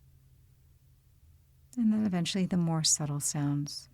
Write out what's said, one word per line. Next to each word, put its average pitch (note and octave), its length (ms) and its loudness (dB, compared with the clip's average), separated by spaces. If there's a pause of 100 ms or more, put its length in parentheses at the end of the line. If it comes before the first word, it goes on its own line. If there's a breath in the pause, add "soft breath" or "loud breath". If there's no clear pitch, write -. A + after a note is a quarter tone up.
(1800)
and A3+ 160 4
then G#3+ 140 2
eventually F3+ 400 0
the F#3 100 0
more E3 280 2
subtle D3 360 0
sounds. C#3+ 720 -2